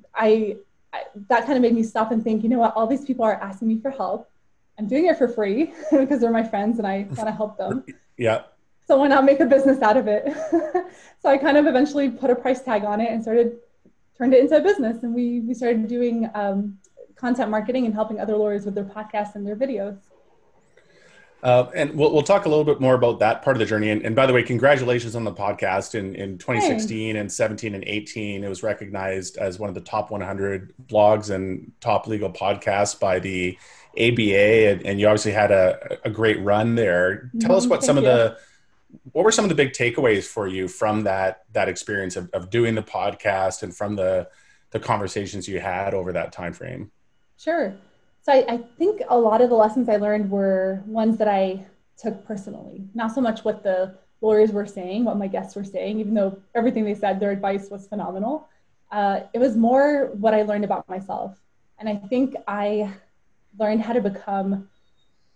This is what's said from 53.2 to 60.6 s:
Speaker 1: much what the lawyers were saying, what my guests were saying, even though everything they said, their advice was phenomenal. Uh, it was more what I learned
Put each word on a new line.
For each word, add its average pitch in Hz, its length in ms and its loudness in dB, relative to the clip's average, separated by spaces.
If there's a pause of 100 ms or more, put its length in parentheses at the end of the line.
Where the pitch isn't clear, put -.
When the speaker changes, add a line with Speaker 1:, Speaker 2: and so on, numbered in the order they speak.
Speaker 1:
much 220 240 -2
what 214 200 -4
the 190 320 -2 (240)
lawyers 214 320 4
were 208 120 -2
saying, 196 400 -6
what 208 140 0
my 202 80 -4
guests 190 300 -6
were 202 80 -8
saying, 196 340 -6
even 214 160 -2
though 196 240 0 (160)
everything 233 300 0
they 208 100 -2
said, 196 240 -2
their 202 140 0
advice 196 380 -4
was 202 180 -16
phenomenal. 202 600 -6 (440)
Uh, 202 300 0 (120)
it 233 40 -4
was 233 180 2
more 269 580 4
what 214 180 0
I 214 100 4
learned 208 220 -2